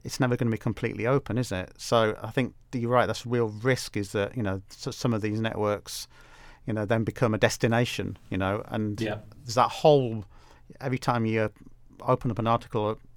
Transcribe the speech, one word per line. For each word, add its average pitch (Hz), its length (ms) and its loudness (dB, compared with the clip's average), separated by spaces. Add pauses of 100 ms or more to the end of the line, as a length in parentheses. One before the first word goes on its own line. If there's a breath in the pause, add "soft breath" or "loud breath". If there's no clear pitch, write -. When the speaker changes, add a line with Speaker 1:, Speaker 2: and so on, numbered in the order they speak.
Speaker 1:
it's - 160 -10
never 123 160 2
gonna 120 160 0
be 110 60 -2
completely 113 500 -4
open, 131 300 0
is 123 140 -2
it? 92 260 -4
So 110 440 2
I 110 100 -8
think 123 220 -2 (180)
that 127 80 -4
you're 117 120 -2
right, 123 140 6
that's 104 200 -4
a 117 40 -8
real 117 180 2
risk, 110 480 -2
is 101 160 -4
that, 101 240 0
you 120 80 -2
know, 95 180 -2 (100)
s-, - 240 -8
some 123 180 0
of 110 80 0
these 107 180 -2
networks, 104 680 -2 (580 loud breath)
you 113 80 -2
know, 107 120 -2
then 113 180 2
become 110 300 0
a 107 40 0
destination, 113 800 2 (120)
you 98 80 -2
know, 95 300 0
and 107 320 -4
Speaker 2:
Yeah. 107 200 -4 (240)
Speaker 1:
there's 117 120 -6
that 120 140 6
whole, 127 560 4 (540 soft breath)
every 131 180 -2
time 120 280 2
you 110 240 2 (520)
open 127 300 0
up 104 80 -4
an 113 80 0
article 113 520 0 (180)